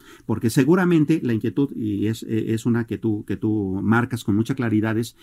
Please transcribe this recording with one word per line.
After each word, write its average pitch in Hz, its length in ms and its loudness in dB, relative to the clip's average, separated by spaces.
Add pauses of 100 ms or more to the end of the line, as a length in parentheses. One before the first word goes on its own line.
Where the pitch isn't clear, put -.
(260)
Porque 113 240 0
seguramente 160 760 4
la 123 100 0
inquietud, 117 420 0
y 104 320 -2
es, 113 160 -4
eh, 110 320 -2
es 110 100 -8
una 117 220 2
que 104 100 -6
tú, 104 300 -2
que 98 100 -4
tú 101 460 -2
marcas 110 400 2
con 101 120 0
mucha 113 200 0
claridad, 110 420 0
es, 117 260 -4